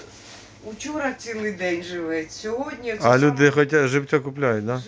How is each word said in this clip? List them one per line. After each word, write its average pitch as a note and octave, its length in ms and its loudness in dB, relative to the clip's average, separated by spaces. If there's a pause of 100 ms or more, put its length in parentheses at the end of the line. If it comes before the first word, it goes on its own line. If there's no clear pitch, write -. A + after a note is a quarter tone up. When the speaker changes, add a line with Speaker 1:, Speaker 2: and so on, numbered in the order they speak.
(640)
Speaker 1:
учора C#4 540 -6
цілий G#3+ 340 -6
день F3+ 300 -4
живець, D#3+ 520 -6
сьогодні B3 580 -6
це G#3 60 -6
Speaker 2:
А - 40 -4
Speaker 1:
саме B2 160 6
Speaker 2:
люди C#3+ 320 6
хочуть, C#3+ 380 4
живця C#3 300 0
купляють, C3 480 0
да? B2+ 220 -4